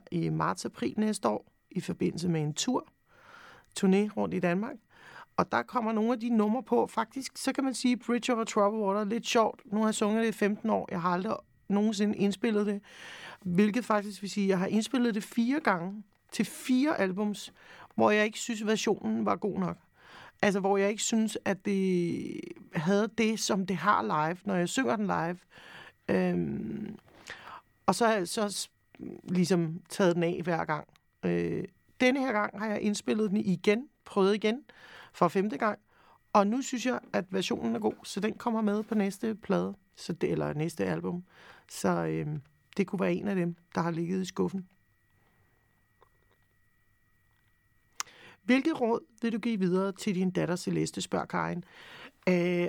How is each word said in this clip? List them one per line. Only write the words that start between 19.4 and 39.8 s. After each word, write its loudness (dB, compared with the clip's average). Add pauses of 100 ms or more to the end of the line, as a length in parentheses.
nok. -2 (640)
Altså, 4
hvor 2
jeg 4
ikke -6
synes, 0
at -2
det 0 (340)
havde 2 (100)
det, 2
som 0
det -2
har 4
live, 0
når -2
jeg 2
synger 0
den -2
live. -2 (680)
Øhm, -2 (880)
og 2
så 2
har 4
jeg 0
så -2
s-, -8 (540)
ligesom 0
taget 2
den 2
af 0
hver -2
gang. -4 (360)
Øh, -2 (360)
denne 2
her 0
gang -2
har -4
jeg -2
indspillet -2
den 0
igen, 0 (160)
prøvet 2
igen -2 (500)
for 2
femte -2
gang. 0 (540)
Og 6
nu 0
synes -6
jeg, 0 (120)
at 0
versionen -2
er -4
god, 0 (100)
så -8
den -2
kommer -2
med 2
på -6
næste -2
plade, -2 (220)